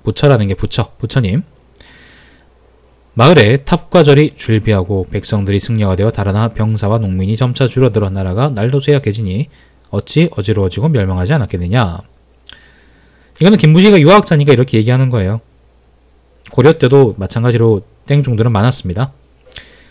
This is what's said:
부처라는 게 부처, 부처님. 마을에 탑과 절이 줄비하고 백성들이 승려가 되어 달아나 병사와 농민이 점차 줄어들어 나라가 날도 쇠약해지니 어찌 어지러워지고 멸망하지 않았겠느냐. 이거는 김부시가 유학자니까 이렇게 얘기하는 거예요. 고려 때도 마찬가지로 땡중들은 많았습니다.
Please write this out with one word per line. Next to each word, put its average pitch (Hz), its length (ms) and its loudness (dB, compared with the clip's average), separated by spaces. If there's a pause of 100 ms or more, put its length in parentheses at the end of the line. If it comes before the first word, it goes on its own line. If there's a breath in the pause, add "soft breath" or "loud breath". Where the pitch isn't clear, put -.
부처라는 117 440 0
게 98 80 -4
부처, - 420 -6
부처님. 113 460 -4 (1700 soft breath)
마을에 117 440 4
탑과 170 460 0
절이 147 320 4
줄비하고 104 720 -2
백성들이 98 500 -4
승려가 104 360 -2
되어 101 160 0
달아나 104 380 -2
병사와 110 480 -2
농민이 98 400 -4
점차 123 300 -2
줄어들어 110 420 -2
나라가 95 400 -4
날도 123 320 -4
쇠약해지니 120 640 -2 (440 soft breath)
어찌 147 440 -2
어지러워지고 101 540 -2
멸망하지 95 440 -2
않았겠느냐. 95 640 -4 (1400 soft breath)
이거는 190 200 4
김부시가 185 400 6
유학자니까 156 520 4
이렇게 123 280 0
얘기하는 123 320 0
거예요. 107 280 -2 (1120)
고려 139 280 4
때도 131 400 4
마찬가지로 113 640 0 (240)
땡중들은 123 440 0
많았습니다. 110 600 -2 (760 loud breath)